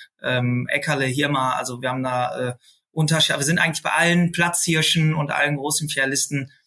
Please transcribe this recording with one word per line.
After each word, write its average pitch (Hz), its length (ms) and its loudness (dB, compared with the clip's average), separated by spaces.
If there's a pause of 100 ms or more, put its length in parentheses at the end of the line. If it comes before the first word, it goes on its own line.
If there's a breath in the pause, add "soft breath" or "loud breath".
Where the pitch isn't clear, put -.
(240 loud breath)
ähm, 123 480 0
Eckerle, 139 340 0
Hirma. 131 460 0
Also 123 320 -4
wir 127 60 -2
haben 131 120 -4
da, 123 380 -2
äh, 123 140 -4 (380 soft breath)
Unterschied-, 156 460 2
wir 143 60 -2
sind 165 160 2
eigentlich 165 240 0
bei - 80 -2
allen 170 400 4
Platzhirschen 160 840 2
und 147 160 -2
allen 147 280 0
großen 147 300 -2
Filialisten, 139 640 -2 (160 soft breath)